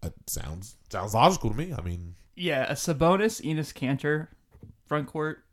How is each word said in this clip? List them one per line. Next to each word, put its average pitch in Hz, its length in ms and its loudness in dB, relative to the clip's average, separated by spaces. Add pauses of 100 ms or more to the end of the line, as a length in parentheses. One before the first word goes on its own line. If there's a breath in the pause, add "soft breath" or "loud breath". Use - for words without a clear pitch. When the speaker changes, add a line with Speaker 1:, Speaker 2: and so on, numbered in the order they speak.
Speaker 1:
it 87 100 -4 (140)
sounds, 82 500 -8 (140)
sounds 101 220 -2
logical 123 380 4
to 107 40 -2
me. 165 220 -4
I - 40 -6
mean, 87 340 -6 (200)
Speaker 2:
Yeah, 151 340 0
a - 40 0
Sabonis, 170 720 4
Enes 156 280 -2
Kanter 147 560 0 (580)
front 147 200 -2
court 156 460 -6